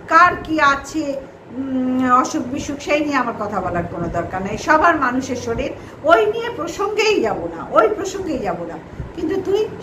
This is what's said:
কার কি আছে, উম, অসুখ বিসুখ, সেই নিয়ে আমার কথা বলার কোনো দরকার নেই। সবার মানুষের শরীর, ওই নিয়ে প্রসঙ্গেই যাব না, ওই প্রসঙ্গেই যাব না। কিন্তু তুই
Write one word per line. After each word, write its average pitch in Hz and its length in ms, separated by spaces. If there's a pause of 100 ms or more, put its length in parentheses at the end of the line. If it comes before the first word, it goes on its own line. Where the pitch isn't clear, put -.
কার 349 240 (120)
কি 311 160
আছে, 277 600 (360)
উম, 254 560
অসুখ 294 300 (100)
বিসুখ, 294 260
সেই 302 220
নিয়ে 294 160
আমার 233 220
কথা 208 220
বলার 170 300
কোনো 170 180
দরকার 170 340
নেই। 208 160
সবার 311 380
মানুষের 262 400
শরীর, 233 340 (340)
ওই 403 220
নিয়ে 466 300
প্রসঙ্গেই 403 640
যাব 214 180 (180)
না, 143 140
ওই 320 180
প্রসঙ্গেই 381 500
যাব 185 180 (120)
না। 160 100 (380)
কিন্তু 370 240
তুই 415 280 (140)